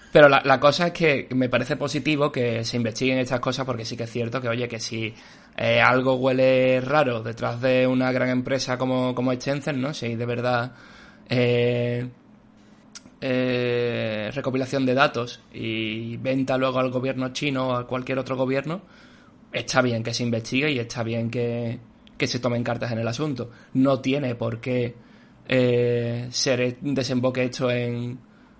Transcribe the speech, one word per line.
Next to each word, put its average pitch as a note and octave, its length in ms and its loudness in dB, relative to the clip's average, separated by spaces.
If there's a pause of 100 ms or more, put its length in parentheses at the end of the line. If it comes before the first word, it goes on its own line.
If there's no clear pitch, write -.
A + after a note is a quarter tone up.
(100)
Pero D3+ 200 8
la, C3+ 120 6
la C3+ 160 4
cosa D3 280 4
es E3+ 80 -2
que D3 400 2
me B2+ 160 2
parece B2+ 260 0
positivo D3 560 0
que A#2 320 0
se A#2+ 140 -4
investiguen B2+ 400 0
estas B2 220 -2
cosas, B2+ 260 -2
porque A2+ 180 -4
sí A#2 100 -10
que A#2 100 -6
es A2+ 60 -8
cierto A#2 300 -4
que, B2 80 -4
oye, A#2+ 200 -2
que A2+ 120 -8
si, A2 320 -6 (440)
eh, A#2 260 4
algo B2+ 320 4
huele C3 680 4
raro B2+ 420 0
detrás A#2 380 -4
de B2+ 260 4
una B2+ 240 2
gran B2+ 200 0
empresa B2+ 480 0
como, B2+ 360 0
como B2+ 180 0
es B2+ 80 -4
Tencent, C#3 380 -4
¿no? C3+ 140 -2
Si A#2+ 220 -4
de A2+ 100 -4
verdad, A#2+ 480 0 (560)
eh, A#2+ 800 2 (1120)
eh, A#2+ 1120 0
recopilación C3 520 0
de B2+ 80 4
datos B2+ 460 2 (120)
y A2+ 640 -4
venta C3 400 0
luego C3 220 2
al C3 120 2
gobierno B2+ 440 -2
chino C3 340 -2
o B2+ 60 0
a B2 120 -4
cualquier C3 320 -4
otro C3 180 -4
gobierno, C#3 440 -2 (720)
está B2 300 0
bien A#2 200 -2
que A#2 120 -8
se B2 80 -4
investigue A#2+ 500 -2
y C3 60 -2
está A#2 240 -6
bien A2+ 280 -4
que, A#2+ 480 -4 (380)
que C3+ 100 -2
se B2+ 120 -4
tomen A#2+ 260 -2
cartas A#2+ 280 -4
en A2+ 60 -4
el A2+ 100 -2
asunto. A#2+ 420 -6 (240)
No C3+ 260 4
tiene C3 360 -2
por A2+ 240 -4
qué, B2 340 -2 (540)
eh, A#2+ 840 2
ser, B2 500 0
desemboque B2+ 640 0
esto B2+ 260 -2
en, A#2+ 480 -4 (420)